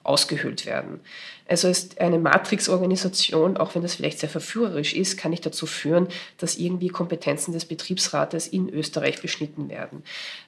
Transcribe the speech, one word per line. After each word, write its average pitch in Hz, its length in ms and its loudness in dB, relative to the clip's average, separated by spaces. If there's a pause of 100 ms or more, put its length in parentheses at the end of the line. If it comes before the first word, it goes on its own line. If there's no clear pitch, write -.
ausgehöhlt - 640 2
werden. - 360 -6 (460)
Also 180 220 4
ist - 320 0
eine 170 180 6
Matrixorganisation, 185 1400 4
auch - 160 0
wenn 175 80 0
das 175 140 -4
vielleicht - 220 -4
sehr 156 120 -4
verführerisch 170 640 -2
ist, 190 240 0
kann 165 120 -2
nicht 170 140 -2
dazu 160 220 -4
führen, 170 420 2 (300)
dass - 180 -2
irgendwie 180 320 0
Kompetenzen 165 640 -2
des 165 140 -4
Betriebsrates 160 840 -2
in 185 220 0
Österreich 151 500 0
beschnitten 147 480 -6
werden. - 340 -10 (460)